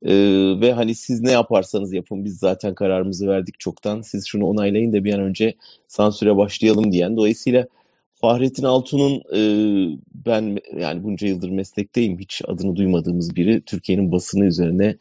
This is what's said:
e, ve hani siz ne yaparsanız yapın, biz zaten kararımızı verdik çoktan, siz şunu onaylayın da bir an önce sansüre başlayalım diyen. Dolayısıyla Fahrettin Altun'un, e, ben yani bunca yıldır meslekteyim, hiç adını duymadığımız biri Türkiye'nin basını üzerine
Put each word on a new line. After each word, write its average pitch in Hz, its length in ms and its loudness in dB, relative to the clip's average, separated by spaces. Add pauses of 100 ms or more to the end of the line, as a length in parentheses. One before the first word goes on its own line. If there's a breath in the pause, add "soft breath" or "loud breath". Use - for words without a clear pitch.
e, - 120 2 (460)
ve 120 120 4
hani 117 220 0
siz 117 260 -6
ne 123 100 0
yaparsanız 101 600 0
yapın, 95 320 -6
biz 98 140 -8
zaten 95 360 -2
kararımızı 95 540 -2
verdik 92 320 -2
çoktan, 104 400 -6
siz 104 260 -10
şunu 104 180 -2
onaylayın 104 480 0
da 101 120 2
bir 104 100 0
an 101 60 0
önce 98 340 -2 (340 soft breath)
sansüre 104 480 2
başlayalım 104 560 2
diyen. 90 240 0
Dolayısıyla 117 500 2 (480)
Fahrettin 127 500 0
Altun'un, 135 580 0 (140)
e, 107 40 2 (720)
ben 107 440 -2 (200)
yani 85 260 -6
bunca 104 240 -4
yıldır 92 220 -4
meslekteyim, 95 680 -4
hiç - 300 -12
adını 92 280 -4
duymadığımız 87 600 0
biri 92 260 2
Türkiye'nin 92 500 -2
basını 98 320 0
üzerine 90 560 0